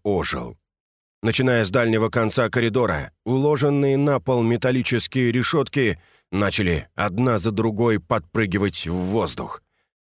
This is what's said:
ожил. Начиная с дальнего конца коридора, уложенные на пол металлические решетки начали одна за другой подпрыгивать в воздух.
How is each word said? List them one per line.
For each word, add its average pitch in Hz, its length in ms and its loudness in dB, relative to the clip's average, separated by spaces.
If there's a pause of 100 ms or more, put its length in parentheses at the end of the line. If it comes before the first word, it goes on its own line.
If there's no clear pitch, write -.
ожил. 78 540 -2 (640)
Начиная 117 440 2
с 92 40 -2
дальнего 113 400 2
конца 113 400 0
коридора, 104 640 0 (140)
уложенные 139 720 0
на 143 220 2
пол 123 240 0
металлические 120 880 0
решетки 123 680 0 (320)
начали 92 640 0
одна 104 440 0
за 110 120 -2
другой 110 480 0
подпрыгивать 101 880 -2
в 82 60 -4
воздух. 95 680 -4 (480)